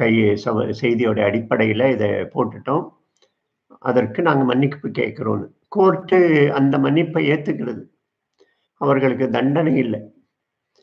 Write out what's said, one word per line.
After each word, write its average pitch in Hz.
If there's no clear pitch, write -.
கை-, 113
சவ-, 107
செய்தியோட 117
அடிப்படையில 110
இதை 107
போட்டுட்டோம், 110
அதற்கு 123
நாங்க 143
மன்னிப்பு 127
கேட்கிறோம்னு." 110
கோர்ட்டு 180
அந்த 139
மன்னிப்பை 156
ஏத்துக்கிறது. 147
அவர்களுக்கு 131
தண்டனை 139
இல்லை. 113